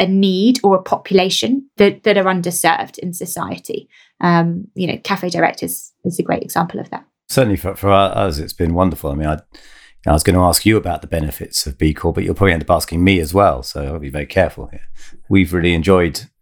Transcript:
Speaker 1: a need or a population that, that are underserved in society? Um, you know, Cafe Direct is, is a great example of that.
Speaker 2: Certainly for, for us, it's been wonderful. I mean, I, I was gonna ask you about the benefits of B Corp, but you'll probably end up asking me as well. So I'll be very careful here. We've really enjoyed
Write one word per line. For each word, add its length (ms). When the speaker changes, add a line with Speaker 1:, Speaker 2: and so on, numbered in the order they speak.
Speaker 1:
a 60
need 580
or 100
a 80
population 960
that, 260
that 140
are 80
underserved 760
in 140
society? 800
Um, 520
you 120
know, 180
Cafe 240
Direct 340
is, 300
is 140
a 40
great 200
example 380
of 100
that. 140
Speaker 2:
Certainly 280
for, 180
for 160
us, 480
it's 140
been 200
wonderful. 380
I 40
mean, 140
I, 120
I 60
was 100
gonna 220
ask 200
you 120
about 240
the 80
benefits 580
of 120
B 140
Corp, 220
but 100
you'll 100
probably 180
end 100
up 80
asking 320
me 160
as 160
well. 300
So 200
I'll 140
be 120
very 160
careful 420
here. 140
We've 240
really 220
enjoyed 540